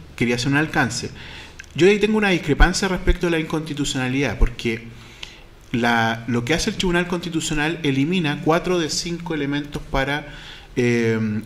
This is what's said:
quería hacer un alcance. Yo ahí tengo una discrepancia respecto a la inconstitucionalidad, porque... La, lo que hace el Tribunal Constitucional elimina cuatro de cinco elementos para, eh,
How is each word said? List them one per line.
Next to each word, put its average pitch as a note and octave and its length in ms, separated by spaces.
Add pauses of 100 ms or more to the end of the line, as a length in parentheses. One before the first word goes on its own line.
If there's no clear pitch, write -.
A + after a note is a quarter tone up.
(160)
quería A#2+ 200
hacer A#2+ 140
un C#3 80
alcance. D3 540 (640)
Yo D#3+ 120
ahí G#3 120
tengo G#3+ 180
una G#3 120
discrepancia E3+ 580
respecto F3+ 400
a - 20
la E3 100
inconstitucionalidad, C#3+ 1000
porque... A#2+ 500 (840)
La, A#2 560
lo A#2+ 180
que C#3+ 80
hace F3 180
el G3 60
Tribunal F3 300
Constitucional E3 760
elimina D3 600
cuatro F3 360
de D#3 100
cinco E3+ 460
elementos D3 460 (100)
para, C#3+ 360 (480)
eh, A2+ 720